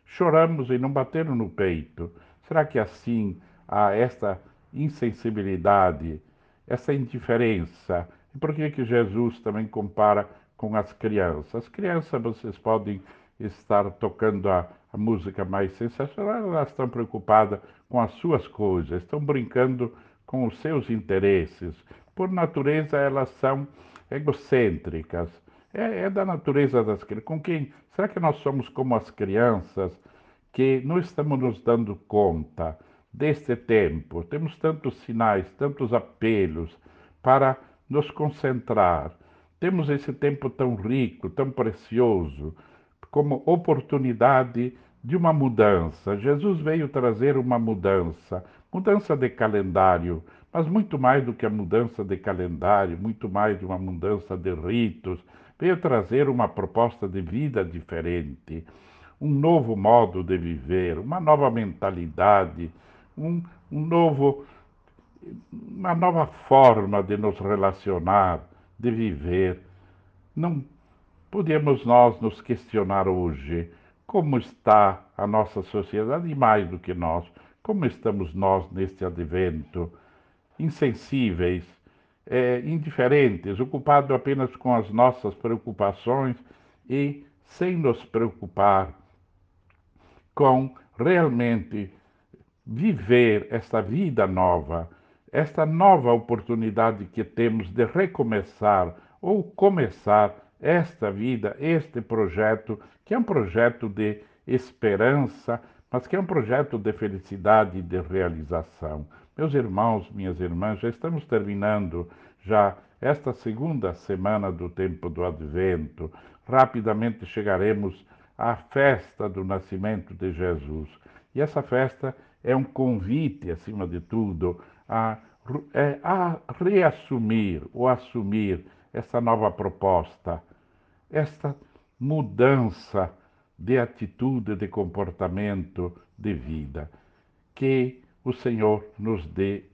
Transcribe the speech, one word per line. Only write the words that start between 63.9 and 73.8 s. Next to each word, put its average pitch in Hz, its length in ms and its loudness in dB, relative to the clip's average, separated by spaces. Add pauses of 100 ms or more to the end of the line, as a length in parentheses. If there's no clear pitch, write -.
uma 185 420 -6
nova 170 320 2 (220)
forma 107 560 8
de 101 120 -2
nos 104 240 -2
relacionar, 95 1040 2 (380)
de 117 100 -2
viver. 90 720 0 (760)
Não 156 280 -4 (640)
podemos 156 560 0
nós 120 340 8
nos 113 220 -4
questionar 98 640 -2
hoje 85 640 -2 (360)